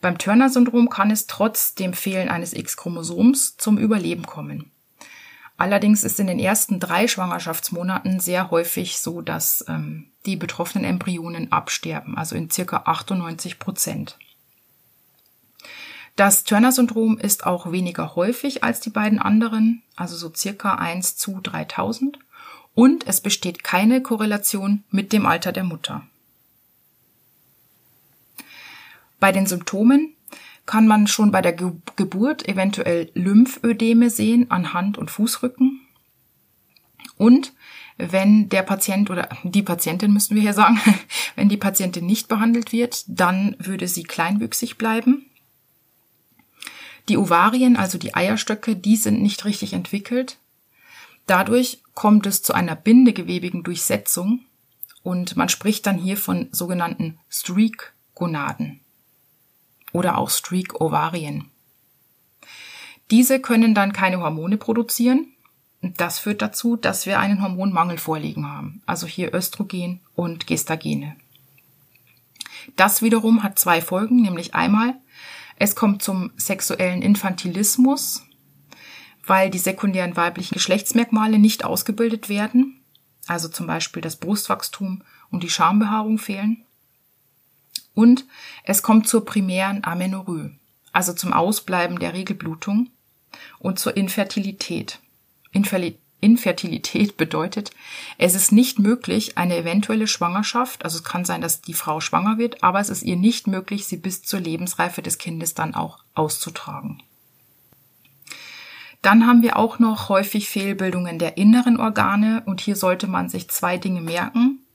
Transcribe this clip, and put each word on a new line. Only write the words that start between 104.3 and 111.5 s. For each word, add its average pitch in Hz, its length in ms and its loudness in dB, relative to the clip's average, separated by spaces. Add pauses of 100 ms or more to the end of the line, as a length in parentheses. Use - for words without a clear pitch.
Lebensreife 175 640 -6
des 165 160 -6
Kindes 165 360 -8
dann 160 220 -6
auch - 240 -6 (160)
auszutragen. 151 880 -8 (2000)
Dann 226 240 8
haben 240 180 8
wir - 140 2
auch 226 220 0
noch 220 300 2
häufig 202 400 0
Fehlbildungen 185 720 -4
der 165 180 -4
inneren 233 420 6